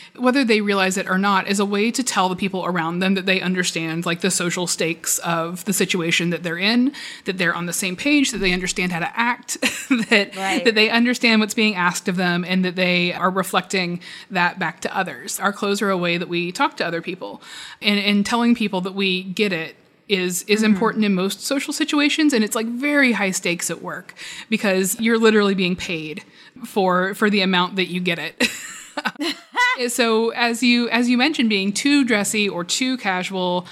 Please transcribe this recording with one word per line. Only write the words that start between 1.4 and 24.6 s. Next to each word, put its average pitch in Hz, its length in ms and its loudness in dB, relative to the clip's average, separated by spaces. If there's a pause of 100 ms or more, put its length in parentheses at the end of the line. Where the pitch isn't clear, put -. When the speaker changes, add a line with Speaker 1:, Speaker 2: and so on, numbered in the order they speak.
Speaker 1:
as 196 100 0
a 208 80 2
way 202 240 0
to 240 140 -2
tell 190 240 0
the 185 80 -2
people 185 300 -4
around 170 340 -2
them 190 140 4
that 185 120 -2
they 190 140 2
understand, 170 680 -2
like, 170 140 -2
the 196 100 0
social 175 380 -2
stakes - 520 -2
of 170 440 -4
the 214 80 -4
situation 175 600 0
that 165 120 -6
they're 170 140 -4
in, 240 340 2 (320)
that 190 140 -4
they're 170 180 0
on 175 100 -4
the 170 60 -6
same 180 240 -4
page, 285 360 2
that 202 80 -6
they 190 120 2
understand 180 400 -2
how 170 80 -4
to 170 180 -4
act, 240 440 -2
<laughs> - 280 -4 (200)
that, 208 260 2
Speaker 2:
Right. 190 300 -2
Speaker 1:
that 226 100 4
they 220 140 4
understand 233 500 4
what's 214 140 0
being 214 220 2
asked 175 340 0
of 180 80 -2
them, 180 280 0
and 185 200 2
that 180 100 -2
they 180 380 2
are 175 160 0
reflecting 180 720 -2 (300)
that 175 280 0
back 165 220 -6
to - 140 -6
others. 175 440 -6
Our 196 140 0
clothes 202 280 -2
are 202 80 0
a 190 80 2
way 175 200 0
that 175 100 -4
we 175 240 -2
talk 294 260 -2
to 180 80 -2
other 165 160 -4
people. 180 400 -10 (400)
And, 202 200 2
and 202 240 2
telling 240 280 4
people 202 280 0
that 190 140 -6
we 190 280 0
get 190 300 -2
it 160 240 -8 (320)
is, 180 380 0
is 214 160 4
Speaker 2:
Mm-hmm. 220 100 6
Speaker 1:
important 214 320 2
in 202 80 4
most 190 280 0
social 277 300 -2
situations, 294 600 2
and 220 100 4
it's, 208 120 -2
like, 226 100 -2
very 262 460 2
high 196 180 0
stakes 175 400 -2
at 175 140 -8
work 180 320 -12 (340)
because 190 500 0